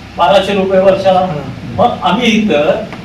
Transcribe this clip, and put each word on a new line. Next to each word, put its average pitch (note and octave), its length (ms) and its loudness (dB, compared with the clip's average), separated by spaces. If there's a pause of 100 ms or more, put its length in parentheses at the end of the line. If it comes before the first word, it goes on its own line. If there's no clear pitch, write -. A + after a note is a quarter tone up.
(160)
बाराशे F#3+ 380 2
रुपये F#3+ 260 2
वर्षाला. F#3 460 2 (440)
मग A3+ 320 0
आम्ही A#3+ 260 0
इथं D3+ 560 0 (200)